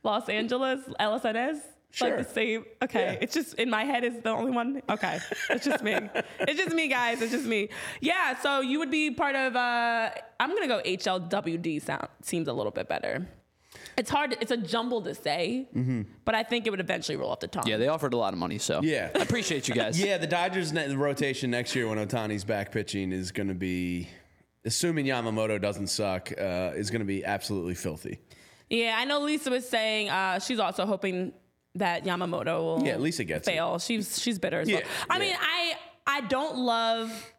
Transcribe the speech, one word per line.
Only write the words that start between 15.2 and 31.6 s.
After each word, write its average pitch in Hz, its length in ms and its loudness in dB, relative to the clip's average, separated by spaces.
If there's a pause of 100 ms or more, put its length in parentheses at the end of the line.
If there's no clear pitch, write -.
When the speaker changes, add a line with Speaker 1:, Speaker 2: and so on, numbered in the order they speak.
Speaker 2:
Mm-hmm. 123 280 0 (220)
Speaker 1:
but 220 100 2
I 220 80 2
think 226 240 0
it 220 40 2
would 190 100 -4
eventually 170 360 -2
roll 135 140 -2
off - 100 -2
the - 60 -4
tongue. - 200 -4
Speaker 3:
Yeah, 107 100 2
they 117 100 4
offered 147 260 2
a 123 40 2
lot 101 160 2
of 87 80 -4
money, 92 180 -2
so - 240 2
Speaker 2:
Yeah. 139 320 2
Speaker 3:
I - 60 4
appreciate 170 480 0
you - 60 -2
guys. 185 260 2
Speaker 2:
<laughs> 202 40 4
Yeah, 196 140 2
the 160 80 0
Dodgers' 175 460 0
ne-, 143 240 0
rotation 139 540 0
next 120 260 0
year 120 120 2
when 107 160 0
Ohtani's 107 400 -2
back 104 280 -2
pitching 98 400 0
is 92 180 -2
gonna 98 240 -2
be, 90 540 0 (560)
assuming 151 420 2
Yamamoto 110 540 2
doesn't 98 280 -2
suck, 95 480 -2
uh, 90 380 0
is 101 160 -2
gonna 113 140 0
be 98 200 0
absolutely 92 520 -2
filthy. - 420 -6 (500)
Speaker 1:
Yeah, 226 300 0
I 247 60 0
know 285 160 2
Lisa 294 300 0
was 247 180 0
saying, 220 420 2
uh, 185 300 0
she's 240 180 -2
also 190 280 2
hoping 185 460 0 (440)